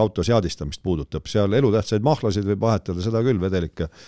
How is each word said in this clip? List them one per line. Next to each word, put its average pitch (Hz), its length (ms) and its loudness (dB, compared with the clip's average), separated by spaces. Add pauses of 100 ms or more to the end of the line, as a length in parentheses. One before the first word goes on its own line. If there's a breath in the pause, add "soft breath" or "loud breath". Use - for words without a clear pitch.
auto 98 240 0
seadistamist 87 560 0
puudutab, 80 480 -4
seal 101 240 2
elutähtsaid 110 480 2
mahlasid 107 460 0
võib 101 160 0
vahetada, 95 360 0
seda 113 220 0
küll, 123 160 2
vedelikke 87 480 -2 (220 loud breath)